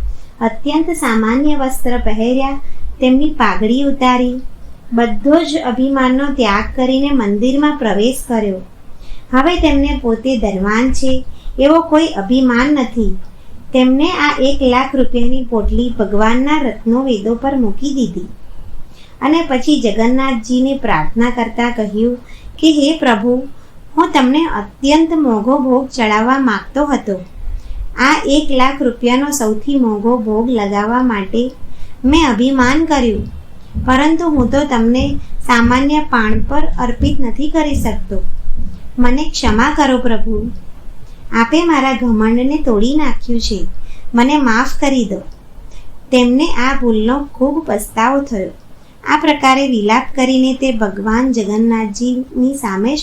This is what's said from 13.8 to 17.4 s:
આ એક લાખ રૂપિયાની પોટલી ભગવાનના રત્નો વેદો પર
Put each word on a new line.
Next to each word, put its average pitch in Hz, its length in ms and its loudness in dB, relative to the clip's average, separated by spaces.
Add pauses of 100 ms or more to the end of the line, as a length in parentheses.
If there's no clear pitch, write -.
આ 294 280 0
એક 277 220 2
લાખ 262 340 0
રૂપિયાની 247 500 4
પોટલી 226 440 0
ભગવાનના 233 720 2
રત્નો 240 420 0
વેદો 233 320 -2
પર 269 200 -2